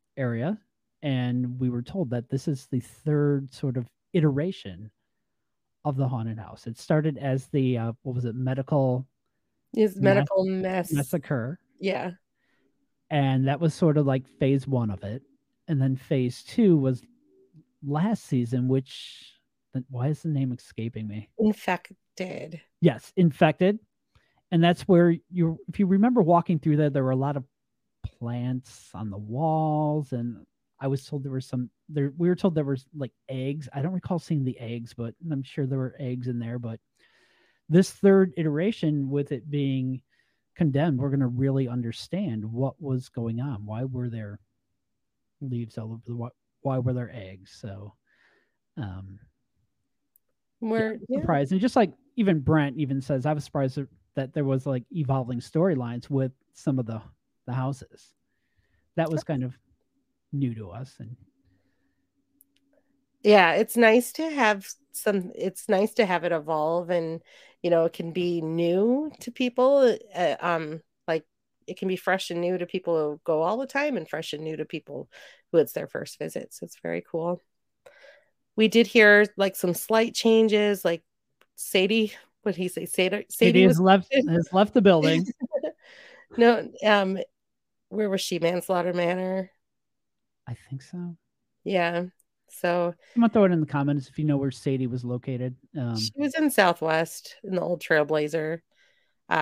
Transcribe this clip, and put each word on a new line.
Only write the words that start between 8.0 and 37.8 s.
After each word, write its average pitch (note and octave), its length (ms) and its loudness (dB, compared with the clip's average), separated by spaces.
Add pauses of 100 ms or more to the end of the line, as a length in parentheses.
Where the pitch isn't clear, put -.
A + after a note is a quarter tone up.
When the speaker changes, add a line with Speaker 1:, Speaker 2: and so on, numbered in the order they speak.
Speaker 1:
what B2+ 120 -6
was B2 120 -2
it, A2+ 80 -4
medical C3 720 0 (680)
Speaker 2:
Is G#3+ 220 2
Speaker 1:
mas-, F#3+ 60 -2
Speaker 2:
medical F#3+ 420 4
mess. F#3 480 -2
Speaker 1:
massacre. C#3+ 680 -4 (220)
Speaker 2:
Yeah. F3+ 300 -4 (1000)
Speaker 1:
And C3+ 380 2
that C#3 120 0
was D#3+ 120 2
sort D#3 240 2
of D3+ 100 4
like C3 220 0 (100)
phase C3+ 300 2
one A#2+ 220 0
of F#2+ 120 -8
it. G#2+ 200 -10 (440)
And D3 140 0
then C3 160 2
phase B2+ 460 -2
two G3 340 4
was C3 260 0 (800)
last D#3 440 -2
season, B2 420 0
which, - 640 -4 (580)
why B2+ 180 -4
is D3+ 140 -4
the E3+ 60 -6
name C3+ 240 -2
escaping A2+ 540 -8
me? G#2 220 -10 (100)
Speaker 2:
Infected. - 1200 -4 (200)
Speaker 1:
Yes, C3 360 2
Infected. F3+ 600 2 (720)
And E3+ 140 4
that's E3+ 180 2
where F3 320 6 (160)
you, E3 280 0 (100)
if - 100 -6
you G3+ 80 4
remember G#3+ 360 4
walking E3+ 360 4
through D3+ 200 2
there, D3+ 120 4
there C3+ 140 0
were C3 60 0
a C3 60 2
lot C#3 200 -2
of C3 80 -8 (580)
plants B2 920 -8
on G#2+ 160 -8
the G2+ 80 -10
walls, D3+ 920 -2
and A#2+ 340 -6 (340)
I C#3 60 -6
was C3+ 180 -2
told C#3+ 180 -8
there C#3 80 -8
were C3 100 -4
some, B2+ 280 -6 (200)
there, C#3+ 280 -2
we E3+ 120 0
were F3+ 60 2
told F3 200 0
there D3+ 100 0
was, C3+ 220 -4 (100)
like, C3+ 160 -8 (160)
eggs. C3+ 460 -6
I C#3 80 -4
don't F3+ 100 -2
recall F3+ 260 -4
seeing D3+ 240 -2
the B2+ 160 -4
eggs, A#2 360 -10
but A#2 200 -8 (160)
I'm C#3 120 -4
sure C3+ 240 -6
there C3 120 -4
were C3 220 -6
eggs B2+ 280 -6
in A#2+ 100 -4
there. A#2 200 -6
But A2+ 220 -10 (880)
this F3+ 220 4